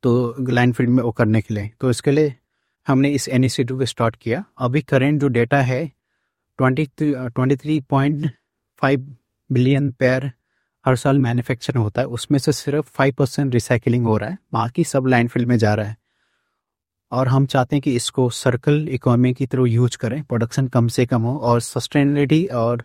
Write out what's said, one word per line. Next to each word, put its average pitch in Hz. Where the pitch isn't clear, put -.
तो 120
लैंडफिल 123
में 123
वो 120
करने 110
के -
लिए। 104
तो 131
इसके 123
लिए 143
हमने 139
इस 143
इनिशिएटिव 131
को 131
start 113
किया। 131
अभी 127
current 143
जो 143
डेटा 120
है, 131
ट्वेंटी, 135
ट्वेंटी 131
थ्री 151
पॉइंट 143
फ़ाइव 139
बिलियन 135
पेयर 131
हर 131
साल 139
मैन्युफैक्चर 123
होता 113
है, 135
उसमें 123
से 151
सिर्फ 143
फ़ाइव 135
परसेंट 139
रिसाइकलिंग 120
हो 107
रहा 104
है, 190
बाकी 120
सब 131
लैंडफिल 123
में 120
जा 107
रहा 104
है। 107
और 127
हम 135
चाहते 131
हैं 143
कि 135
इसको 123
सर्कल 147
इकोनॉमी 127
की 131
तरह 127
यूज़ 120
करें, 127
प्रोडक्शन 120
कम 120
से 120
कम 120
हो, 120
और 120
सस्टेनेबिलिटी 143
और 120